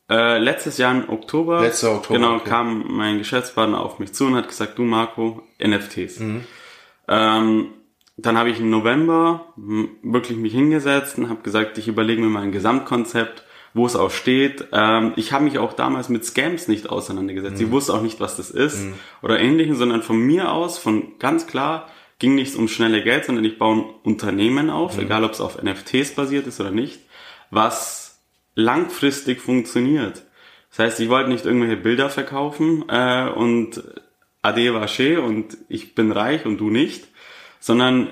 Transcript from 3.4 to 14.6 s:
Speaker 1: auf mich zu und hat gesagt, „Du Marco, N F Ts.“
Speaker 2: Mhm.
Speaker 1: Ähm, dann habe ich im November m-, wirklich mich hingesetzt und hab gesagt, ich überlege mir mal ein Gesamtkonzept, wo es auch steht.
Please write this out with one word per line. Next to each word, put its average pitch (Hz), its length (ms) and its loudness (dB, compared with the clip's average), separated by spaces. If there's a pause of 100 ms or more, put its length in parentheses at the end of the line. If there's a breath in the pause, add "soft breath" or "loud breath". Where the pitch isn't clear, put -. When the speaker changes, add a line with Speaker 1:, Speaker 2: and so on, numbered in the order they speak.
Speaker 1:
auf - 180 -8
mich 98 140 -10
zu 139 140 0
und 131 80 2
hat 120 120 -2
gesagt, - 320 -8
„Du 123 40 2
Marco, 113 600 0 (140)
N 107 160 2
F 101 160 -2
Ts.“ - 300 -8
Speaker 2:
Mhm. 110 260 -6 (640 loud breath)
Speaker 1:
Ähm, 110 580 4 (480)
dann 113 220 0
habe 117 120 2
ich 110 120 -2
im 113 80 2
November 165 880 2
m-, 107 320 -2 (120)
wirklich 117 360 -2
mich 110 160 -4
hingesetzt 139 640 0
und 120 100 -2
hab 113 140 -8
gesagt, 107 340 -2
ich 110 120 -6
überlege 110 320 2
mir 110 80 4
mal 104 140 0
ein 101 100 -2
Gesamtkonzept, 117 920 -2 (300 loud breath)
wo 117 120 2
es 120 100 0
auch 95 140 2
steht. 135 640 0